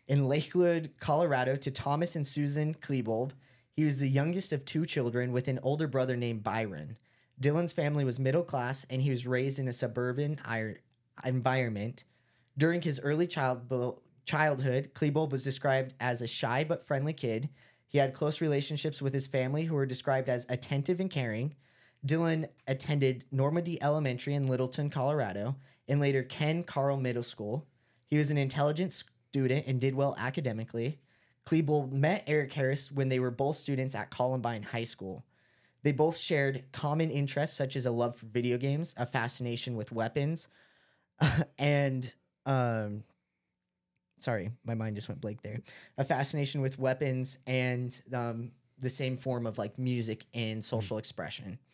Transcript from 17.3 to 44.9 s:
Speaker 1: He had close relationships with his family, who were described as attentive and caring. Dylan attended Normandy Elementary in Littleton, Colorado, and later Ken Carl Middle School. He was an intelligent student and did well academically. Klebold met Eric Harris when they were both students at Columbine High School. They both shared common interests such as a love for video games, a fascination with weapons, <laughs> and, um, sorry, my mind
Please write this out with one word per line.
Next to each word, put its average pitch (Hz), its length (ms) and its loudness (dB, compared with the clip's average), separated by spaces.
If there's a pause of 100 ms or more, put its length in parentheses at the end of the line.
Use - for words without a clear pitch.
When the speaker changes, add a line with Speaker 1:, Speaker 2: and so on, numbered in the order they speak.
Speaker 1:
He 143 100 0
had 139 160 4
close 151 280 -2
relationships 147 600 0
with 135 120 0
his 135 120 0
family, 135 380 0
who 160 100 -2
were 139 140 2
described 131 420 0
as 123 200 -2
attentive 139 500 0
and 190 100 -2
caring. 127 460 -2 (500)
Dylan 160 440 2 (180)
attended 135 640 2
Normandy 156 500 0
Elementary 143 540 0
in 139 120 2
Littleton, 127 440 0
Colorado, 127 640 0 (320)
and 143 120 2
later 139 240 4
Ken 160 400 -2
Carl 139 340 0
Middle 123 260 0
School. 113 420 -6 (440)
He 147 80 4
was 147 120 4
an 147 80 2
intelligent 147 540 2
student - 760 -2
and 131 120 0
did 135 160 2
well 139 220 2
academically. 120 840 -4 (460)
Klebold 147 460 2
met 151 360 2
Eric 147 260 0
Harris 139 380 0
when 139 180 0
they 127 100 2
were 127 120 0
both 139 240 0
students 131 400 -2
at 104 160 -6
Columbine 120 500 0
High 117 220 -4
School. 95 420 -10 (560)
They 147 100 4
both 156 260 2
shared 139 540 0
common 156 380 0
interests 143 480 0
such 135 180 -2
as 127 120 -2
a 120 40 4
love 120 240 2
for 113 120 -16
video 120 320 2
games, 139 380 -2
a 120 100 -2
fascination 120 680 -2
with 107 160 -6
weapons, 143 560 -2 (720)
<laughs> 160 380 2
and, 139 560 2 (320)
um, 113 580 0 (1160)
sorry, 113 320 -2 (120)
my 117 120 -4
mind 110 200 -4